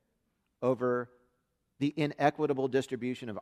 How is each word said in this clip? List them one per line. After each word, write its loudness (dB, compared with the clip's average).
over 0
the 0
inequitable 2
distribution -2
of -8